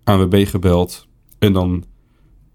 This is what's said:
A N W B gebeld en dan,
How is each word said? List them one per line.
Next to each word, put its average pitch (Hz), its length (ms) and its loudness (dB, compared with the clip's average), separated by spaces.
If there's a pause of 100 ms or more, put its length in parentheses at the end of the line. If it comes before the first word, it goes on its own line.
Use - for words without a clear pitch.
(100)
A 101 60 2
N 95 120 2
W 98 140 2
B 101 60 0
gebeld 90 600 -2 (300)
en 101 140 0
dan, 90 320 -4 (720)